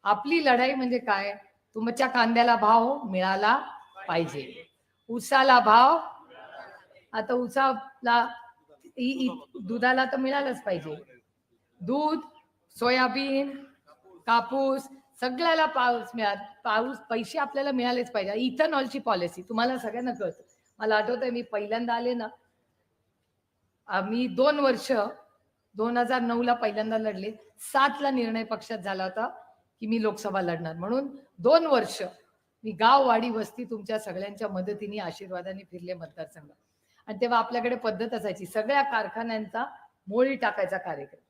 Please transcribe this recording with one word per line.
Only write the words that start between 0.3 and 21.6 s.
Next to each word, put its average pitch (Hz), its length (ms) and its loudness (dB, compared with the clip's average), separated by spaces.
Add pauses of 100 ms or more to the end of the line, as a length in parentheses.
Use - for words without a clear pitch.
लढाई 254 300 4
म्हणजे 254 240 -2
काय? 202 360 -2 (400)
तुमच्या 233 320 0
कांद्याला 233 500 4
भाव 233 460 4
मिळाला 190 540 2 (520)
पाहिजे, 147 600 -6 (380)
उसाला 254 520 6
भाव, 247 380 8 (1120)
आता 226 220 -2
उसाला, 247 920 2 (720)
इ-, 262 300 -2
इ-, - 360 -8
दुधाला 247 420 2
तर 269 120 -2
मिळालंच 262 460 -2
पाहिजे, 156 320 -4 (840)
दूध, 294 380 0 (580)
सोयाबीन, 269 880 0 (600)
कापूस, 262 640 0 (320)
सगळ्याला 320 460 2
पाऊस 247 480 0
मिळा-, 208 200 0 (300)
पाऊस, 233 320 0 (140)
पैसे 233 280 -4
आपल्याला 277 320 -2
मिळालेच 247 400 -2
पाहिजे. 196 240 -4
इथेनॉलची 269 640 0
पॉलिसी 180 440 -2
तुम्हाला 240 360 -2
सगळ्यांना 233 340 -6
कळतं. 196 300 -8 (360)
मला 220 180 2
आठवतंय 247 340 0
मी 240 120 -4
पहिल्यांदा 226 520 -4